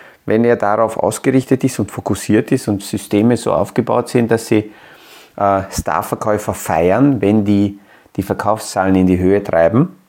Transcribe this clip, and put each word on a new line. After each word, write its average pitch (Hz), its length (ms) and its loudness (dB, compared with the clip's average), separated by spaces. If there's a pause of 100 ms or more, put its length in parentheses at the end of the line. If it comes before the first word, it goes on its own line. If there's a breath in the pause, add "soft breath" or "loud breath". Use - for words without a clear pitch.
(260 loud breath)
wenn 110 200 2
er 120 120 2
darauf 107 400 0
ausgerichtet 131 680 0
ist - 160 -2
und 104 100 -4
fokussiert - 640 -2
ist 131 160 -2
und 101 160 -2
Systeme 110 540 0
so 113 160 -2
aufgebaut 113 560 -2
sind, 117 200 0
dass 113 180 0
sie, 107 240 0 (680 loud breath)
äh, 98 240 0 (100)
Starverkäufer 104 800 -4
feiern, 98 680 0
wenn 104 240 2
die 101 340 0 (380 loud breath)
die 98 60 -2
Verkaufszahlen 98 720 -2
in 92 120 4
die 92 100 4
Höhe 95 240 2
treiben 95 540 2 (140)